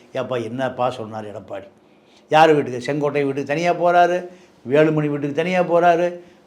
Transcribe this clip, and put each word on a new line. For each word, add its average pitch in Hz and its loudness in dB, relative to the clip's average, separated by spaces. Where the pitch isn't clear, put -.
"ஏப்பா, 127 -6
என்னப்பா 123 -4
சொன்னார் 110 -10
எடப்பாடி?" 101 -14
யார் 156 6
வீட்டுக்கு? 123 -2
செங்கோட்டை 143 -2
வீட்டுக்கு 139 -4
தனியா 165 -2
போறாரு, 175 2
வேலுமணி 151 2
வீட்டுக்கு 143 -4
தனியா 175 -2
போறாரு, 175 2